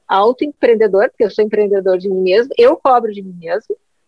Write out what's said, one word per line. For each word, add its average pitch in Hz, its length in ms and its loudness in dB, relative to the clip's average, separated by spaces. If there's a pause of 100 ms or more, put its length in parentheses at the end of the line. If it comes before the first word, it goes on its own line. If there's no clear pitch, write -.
autoempreendedor, 208 1040 0
porque - 140 -4
eu 202 60 2
sou 214 160 -2
empreendedor 196 540 0
de 190 100 -6
mim 185 120 -2
mesmo, 202 360 0
eu 254 180 4
cobro 240 380 0
de 202 80 -12
mim 190 180 -16
mesmo 175 380 -8 (300)